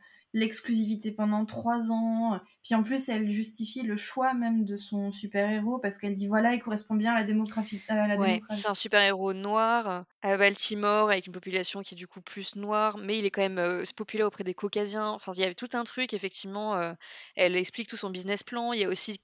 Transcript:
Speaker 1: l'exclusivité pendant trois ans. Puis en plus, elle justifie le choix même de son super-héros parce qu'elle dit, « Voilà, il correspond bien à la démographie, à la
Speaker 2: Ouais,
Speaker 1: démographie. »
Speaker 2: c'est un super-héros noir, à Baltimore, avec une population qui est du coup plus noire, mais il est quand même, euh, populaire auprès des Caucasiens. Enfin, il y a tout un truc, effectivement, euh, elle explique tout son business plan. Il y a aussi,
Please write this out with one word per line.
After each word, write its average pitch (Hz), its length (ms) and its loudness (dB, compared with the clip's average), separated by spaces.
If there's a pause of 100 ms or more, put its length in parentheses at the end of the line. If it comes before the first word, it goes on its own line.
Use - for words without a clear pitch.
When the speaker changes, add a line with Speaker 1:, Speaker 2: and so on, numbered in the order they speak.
(360)
Speaker 1:
l'exclusivité 220 760 0
pendant 214 320 2
trois 233 480 -2
ans. 226 480 0 (240)
Puis 233 100 0
en 226 80 4
plus, 262 260 0
elle 214 200 0
justifie 220 540 -4
le 214 120 -2
choix 262 400 0
même 226 300 2
de 202 120 -2
son 202 360 -4
super-héros 208 680 0
parce 202 180 -2
qu'elle 202 200 -4
dit, « 196 120 -2
Voilà, 220 260 4
il 233 60 -2
correspond 214 360 -4
bien 220 160 2
à - 20 2
la 226 80 2
démographie, 214 640 -2
à 220 80 -2 (140)
la 208 80 2
Speaker 2:
Ouais, 202 160 4
Speaker 1:
démographie. » 214 300 -4
Speaker 2:
c'est 214 60 0
un 202 60 0
super-héros 196 580 4
noir, 208 720 2 (180)
à 196 140 4
Baltimore, 208 720 4
avec 190 180 2
une 180 40 -14
population 185 500 -4
qui 190 120 -12
est - 20 -16
du 175 120 -16
coup - 120 -18
plus - 360 -10
noire, 208 420 0
mais 202 180 -2
il 220 80 0
est 196 60 2
quand 202 120 0
même, 190 160 0
euh, 175 260 0 (100)
populaire 214 320 -2
auprès 202 160 -4
des 185 120 -4
Caucasiens. 208 560 -2
Enfin, 208 260 -8
il 185 40 -6
y 190 40 4
a 180 100 -2
tout 247 200 -10
un 240 100 -2
truc, 247 300 -4
effectivement, 202 600 -4
euh, 170 180 -2 (440)
elle 180 180 4
explique 185 340 -2
tout 233 80 -8
son 202 140 -6
business 185 320 -4
plan. 240 300 -4
Il 226 80 0
y 196 40 4
a 185 40 2
aussi, 190 360 -2